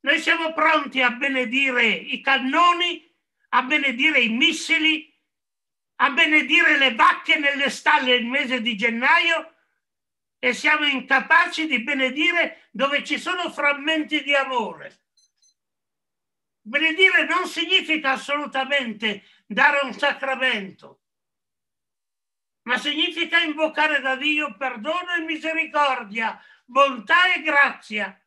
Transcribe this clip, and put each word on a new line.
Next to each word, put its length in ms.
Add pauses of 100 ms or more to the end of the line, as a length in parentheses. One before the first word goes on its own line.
Noi 200
siamo 320
pronti 500
a 80
benedire 760
i 340
cannoni, 840 (440)
a 120
benedire 580
i 80
missili, 840 (840)
a 140
benedire 680
le 180
vacche 440
nelle 320
stalle 440
il 120
mese 340
di 160
gennaio 800 (800)
e 160
siamo 320
incapaci 800
di 160
benedire 880
dove 320
ci 160
sono 320
frammenti 720
di 120
amore. 720 (1500)
Benedire 640
non 220
significa 680
assolutamente 1120 (220)
dare 340
un 140
sacramento, 1080 (1600)
ma 160
significa 600
invocare 600
da 140
Dio 420
perdono 580
e 80
misericordia, 1160 (240)
bontà 680
e 100
grazia. 840